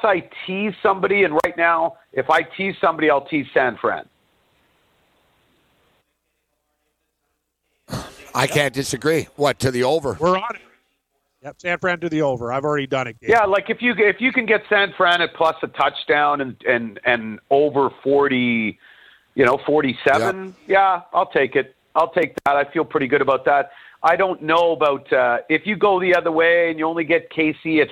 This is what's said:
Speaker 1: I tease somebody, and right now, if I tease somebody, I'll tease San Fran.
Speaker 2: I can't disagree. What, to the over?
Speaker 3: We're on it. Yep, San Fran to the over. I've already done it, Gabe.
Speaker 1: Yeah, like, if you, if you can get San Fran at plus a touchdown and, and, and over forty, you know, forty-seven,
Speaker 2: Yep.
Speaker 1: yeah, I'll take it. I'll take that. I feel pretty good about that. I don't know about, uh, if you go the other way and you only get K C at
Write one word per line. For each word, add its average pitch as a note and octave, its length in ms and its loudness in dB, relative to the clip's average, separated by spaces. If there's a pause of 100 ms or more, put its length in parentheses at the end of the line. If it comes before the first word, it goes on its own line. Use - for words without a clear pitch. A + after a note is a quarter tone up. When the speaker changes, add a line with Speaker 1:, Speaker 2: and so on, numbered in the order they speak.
Speaker 1:
I F#3+ 260 0 (180)
tease G3 360 -4
somebody, G3 420 0
and D3+ 100 -2 (100)
right F3+ 120 -2
now, E3 400 0 (160)
if C3 180 -4
I E3 120 4
tease F#3+ 380 -6
somebody, D#3 300 2
I'll C#3 160 2
tease C#3 280 -4
San B2 220 2
Fran. F#2 300 -4 (4000)
Speaker 2:
I B2+ 120 2
can't C#3 280 0
disagree. C#3 520 -2 (100)
What, C#3+ 240 0
to C3 100 0
the B2 140 -2
over? C#3 360 0
Speaker 3:
We're F3+ 160 2
on A3 180 -6
it. F#3+ 60 -16 (840)
Yep, C#3 180 -16
San F3 180 -4
Fran F3 220 -2
to E3+ 80 -4
the D#3 140 0
over. B2 300 -2
I've C#3 120 -4
already D3 220 -2
done C3 200 -2
it, A2+ 140 -12
Gabe. - 100 -6
Speaker 1:
Yeah, A3 140 6
like, G3 260 -2
if - 100 -4
you, A#3+ 160 0
if G#3 240 2
you B3+ 120 0
can B3 120 -2
get G#3+ 240 2
San G3 280 2
Fran F3 260 2
at D#3+ 120 -4
plus D#3 280 2
a C#3+ 60 -6
touchdown D3 720 0
and, B2+ 160 -6 (120)
and, A#2 360 -2
and A2 340 -2 (120)
over C#3+ 400 2 (120)
forty, B2 760 0 (560)
you C#3 120 4
know, C3 180 2
forty-seven, D3 840 0
Speaker 2:
Yep. F#3 80 -18 (120)
Speaker 1:
yeah, F#3+ 340 2 (120)
I'll F3+ 180 0
take C#3 260 0
it. C3 180 -2 (200)
I'll E3 160 0
take E3 240 -2 (100)
that. C#3+ 120 2
I C#3+ 160 0
feel D#3+ 120 -2
pretty C3+ 220 -2
good C#3 160 2
about C3 240 0
that. C#3+ 240 2 (320)
I E3 140 4
don't F#3 260 -2
know E3 300 2
about, C#3+ 400 0
uh, B2 260 2 (100)
if D#3 180 -2
you G#3 100 -4
go G3 240 2
the F3+ 140 2
other E3 160 0
way E3 400 2
and D#3+ 80 -8
you D#3 80 -2
only E3 180 -4
get E3 260 -2
K D#3 320 -2
C D#3 180 0
at B2 120 2